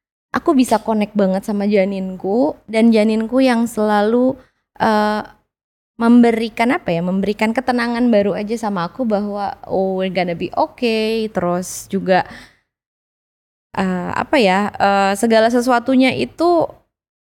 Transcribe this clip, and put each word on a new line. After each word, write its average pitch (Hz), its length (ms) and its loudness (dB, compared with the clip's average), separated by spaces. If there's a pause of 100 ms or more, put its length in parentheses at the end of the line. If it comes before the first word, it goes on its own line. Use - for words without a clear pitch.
(340)
aku 320 240 0
bisa 226 240 2
connect 208 320 -2
banget 196 320 0
sama 202 240 -2
janinku, 196 960 -2
dan 226 240 2
janinku 220 480 2
yang 240 320 2
selalu, 220 640 0 (420)
eh, 214 460 0 (720)
memberikan 233 800 2
apa 349 160 -4
ya, 170 160 -2
memberikan 208 480 -2
ketenangan 247 560 -2
baru 202 240 2
aja 208 240 -6
sama 196 320 -4
aku 262 160 -6
bahwa, 202 560 -4
"Oh, 190 400 -2
we're 190 80 -2
gonna 180 240 -2
be 170 240 -6
okay." 220 720 -2
Terus 175 560 -4
juga, 180 400 0 (1500)
eh, 180 400 -4
apa - 240 -2
ya, 202 360 2
eh, 196 400 2
segala 226 360 2
sesuatunya 247 640 2
itu, 330 520 0 (640)